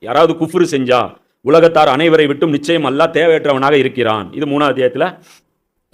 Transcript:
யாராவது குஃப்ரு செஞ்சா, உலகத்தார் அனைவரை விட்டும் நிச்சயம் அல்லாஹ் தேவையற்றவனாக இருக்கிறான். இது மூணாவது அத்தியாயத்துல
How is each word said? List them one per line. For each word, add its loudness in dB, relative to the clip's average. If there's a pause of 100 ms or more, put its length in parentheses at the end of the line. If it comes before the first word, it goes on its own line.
யாராவது 0
குஃப்ரு -2
செஞ்சா, -2 (260)
உலகத்தார் 4
அனைவரை 2
விட்டும் -2
நிச்சயம் -2
அல்லாஹ் -2
தேவையற்றவனாக 0
இருக்கிறான். -2
இது -8
மூணாவது -2
அத்தியாயத்துல -2 (760)